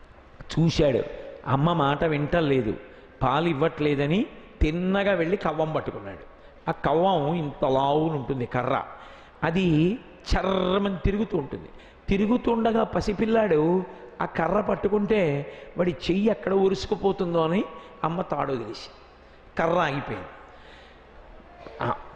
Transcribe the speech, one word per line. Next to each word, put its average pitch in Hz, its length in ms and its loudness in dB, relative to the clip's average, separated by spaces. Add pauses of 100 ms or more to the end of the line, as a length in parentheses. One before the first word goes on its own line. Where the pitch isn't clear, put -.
(400)
చూశాడు, 151 600 2 (440)
అమ్మ 143 260 2
మాట 147 320 2
వింటలేదు, 143 720 0 (480)
పాలు 143 260 2
ఇవ్వట్లేదని 147 800 0 (340)
తిన్నగా 185 520 2
వెళ్ళి 175 240 0
కవ్వం 156 360 -2
పట్టుకున్నాడు. - 460 -6 (500)
ఆ 165 40 -2
కవ్వం 160 640 2
ఇంత 151 300 -4
లావునుంటుంది 139 840 2
కర్ర, 123 360 -2 (640)
అది 175 540 2 (360)
చర్రమని 190 680 2
తిరుగుతూ 190 340 0
ఉంటుంది. - 300 -8 (400)
తిరుగుతుండగా 226 760 2
పసిపిల్లాడు 185 1000 2 (380)
ఆ - 20 0
కర్ర 170 360 0
పట్టుకుంటే 190 920 0 (260)
వాడి 180 120 2
చెయ్యి 196 400 0
ఎక్కడ 190 240 0
ఉరుసుకుపోతుందో 190 880 2
అని 180 200 2 (400)
అమ్మ 170 180 -2
తాడు 143 300 -2
వదిలేసి 113 380 -8 (680)
కర్ర 165 120 2
ఆగిపోయింది. 139 560 -2 (1600)
ఆ 120 120 -2 (220)